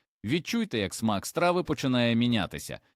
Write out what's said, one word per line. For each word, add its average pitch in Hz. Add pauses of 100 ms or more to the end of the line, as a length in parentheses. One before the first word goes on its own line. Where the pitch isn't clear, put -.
(240)
Відчуйте, 160
як 95
смак 107
страви 175
починає 123
мінятися. 104 (160)